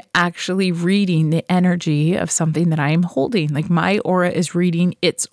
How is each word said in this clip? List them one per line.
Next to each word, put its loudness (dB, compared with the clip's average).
actually 0
reading 0
the -2
energy 2
of -4
something 0
that 0
I 0
am 2
holding. -2
Like, -2
my 0
aura 0
is -2
reading 0
its -2